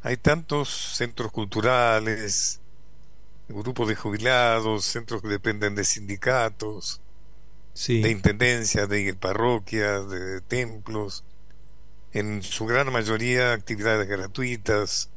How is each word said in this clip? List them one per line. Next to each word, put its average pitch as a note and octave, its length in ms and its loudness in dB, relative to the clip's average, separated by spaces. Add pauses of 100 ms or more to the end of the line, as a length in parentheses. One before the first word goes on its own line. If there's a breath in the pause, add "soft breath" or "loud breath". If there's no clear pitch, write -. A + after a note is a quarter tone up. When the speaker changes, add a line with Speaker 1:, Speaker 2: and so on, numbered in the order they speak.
Speaker 1:
hay B2+ 140 0
tantos D3 520 2
centros - 600 -4
culturales, A2 1300 2 (880)
grupos A2+ 380 -2
de G#2+ 80 2
jubilados, A2 880 2
centros A2+ 380 -4
que G#2+ 60 -4
dependen G#2 460 0
de G2+ 100 0
sindicatos, G#2+ 1160 -2 (720)
Speaker 2:
Sí. A#2 280 2
Speaker 1:
de A2 100 4
intendencias, G#2+ 760 2
de G2+ 280 2
parroquias, G#2 920 2
de F#2+ 300 -4
templos, A2 880 -4 (880)
en G#2 280 -2
su G2+ 260 -4
gran C3 220 4
mayoría A#2+ 640 2
actividades G#2+ 560 2
gratuitas G#2 1080 0